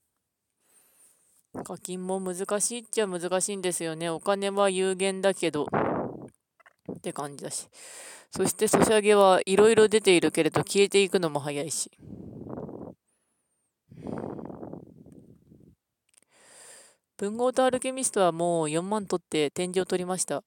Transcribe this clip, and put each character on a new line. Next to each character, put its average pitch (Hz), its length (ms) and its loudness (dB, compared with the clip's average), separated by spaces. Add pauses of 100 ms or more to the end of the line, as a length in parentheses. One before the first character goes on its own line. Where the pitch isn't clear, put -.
(1600)
課 - 140 -12
金 185 280 -10
も 190 140 -4
難 190 400 -6
し 233 180 -4
い - 20 -12
っ 226 100 -16
ち 226 100 -2
ゃ 208 60 0
難 180 340 -4
し 180 100 -2
い 202 60 -6
ん 190 60 -8
で 180 100 -2
す 170 120 -6
よ 160 120 -6
ね。 170 140 -6
お 160 100 -6
金 196 300 -2
は 196 180 2
有 190 260 0
限 190 280 -2
だ 196 100 4
け 170 180 -2
ど。 147 160 -2 (1200)
っ - 100 -12
て 175 120 -8
感 143 240 -10
じ - 80 -12
だ 147 60 -10
し。 - 180 -10 (640)
そ 185 160 0
し - 60 0
て 214 160 0
ソ - 140 4
シ - 80 2
ャ 214 100 4
ゲ 208 140 6
は 190 300 8
い 190 120 2
ろ 214 140 8
い 226 40 6
ろ 214 140 8
出 208 120 2
て 190 160 6
い 160 40 6
る 156 100 4
け 160 140 2
れ 151 60 2
ど、 147 120 0
消 196 220 2
え 196 40 4
て 196 140 6
い 180 80 2
く 190 100 2
の 165 100 0
も 143 100 -4
早 143 220 -6
い 156 80 -8
し。 - 200 -6 (4000)
文 208 180 -4
豪 247 160 0
と 262 120 4
ア 262 60 4
ル 254 80 0
ケ 262 140 -4
ミ 262 120 -6
ス - 60 -2
ト 208 100 0
は 175 120 6
も 165 320 0
う 151 60 -4
四 170 180 -2
万 208 180 -4
取 175 160 -2
っ - 20 -20
て 151 260 0
天 180 200 -4
井 180 40 -10 (120)
取 185 120 -2
り 180 60 -4
ま 180 140 -4
し - 60 -4
た。 - 220 -4